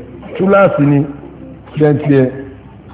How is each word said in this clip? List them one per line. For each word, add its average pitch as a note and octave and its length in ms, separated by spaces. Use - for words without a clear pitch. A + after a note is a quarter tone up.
Túláàsì F#3+ 460
ni, C#3+ 160
tiẹ̀tiẹ̀, C#3+ 560